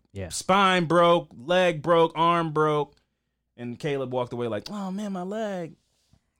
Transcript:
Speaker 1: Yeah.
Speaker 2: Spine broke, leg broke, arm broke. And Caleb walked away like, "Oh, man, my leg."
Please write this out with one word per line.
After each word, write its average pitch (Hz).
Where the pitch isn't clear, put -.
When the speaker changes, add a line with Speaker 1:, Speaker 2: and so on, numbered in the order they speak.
Speaker 1:
Yeah. 95
Speaker 2:
Spine 185
broke, 170
leg 170
broke, 165
arm 165
broke. 151
And 120
Caleb 135
walked 123
away 120
like, 107
"Oh, 196
man, 202
my 180
leg." 190